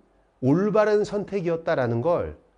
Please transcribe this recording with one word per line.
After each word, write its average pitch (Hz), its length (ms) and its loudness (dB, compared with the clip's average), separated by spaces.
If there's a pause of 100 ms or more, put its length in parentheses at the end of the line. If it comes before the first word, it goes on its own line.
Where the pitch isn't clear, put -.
(400)
올바른 208 640 2
선택이었다라는 165 960 -2
걸 123 360 -2 (220)